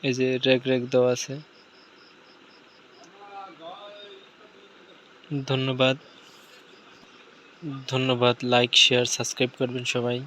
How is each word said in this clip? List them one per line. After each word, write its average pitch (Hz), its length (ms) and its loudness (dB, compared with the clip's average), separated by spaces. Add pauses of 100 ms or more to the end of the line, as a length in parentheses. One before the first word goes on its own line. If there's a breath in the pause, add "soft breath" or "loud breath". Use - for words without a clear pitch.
এই 135 100 0
যে 127 140 0 (100)
র‍্যাগ 127 280 4
র‍্যাগ 131 240 2
দেওয়া 127 220 4
আছে। 123 220 -4 (4000)
ধন্যবাদ, 131 500 2 (1900)
ধন্যবাদ। 127 560 2
লাইক, 123 320 2
শেয়ার, 123 300 6
সাবস্ক্রাইব - 520 -2
করবেন 123 280 -4
সবাই। 123 420 -2